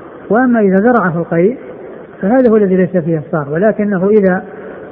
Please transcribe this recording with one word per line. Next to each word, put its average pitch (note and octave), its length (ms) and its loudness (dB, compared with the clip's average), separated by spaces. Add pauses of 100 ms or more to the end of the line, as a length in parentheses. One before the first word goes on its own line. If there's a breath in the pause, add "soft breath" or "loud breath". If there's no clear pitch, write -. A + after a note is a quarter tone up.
(300)
وأما A#3 300 2
إذا F#3+ 160 2
ذرعه G3 420 2
القيء F3 400 0 (640)
فهذا A#3+ 280 2
هو A3 60 4
الذي F#3+ 200 2
ليس F3+ 200 2
فيه E3 220 0
إفطار، D3 320 -4
ولكنه G3+ 580 0
إذا، F#3+ 360 2 (480)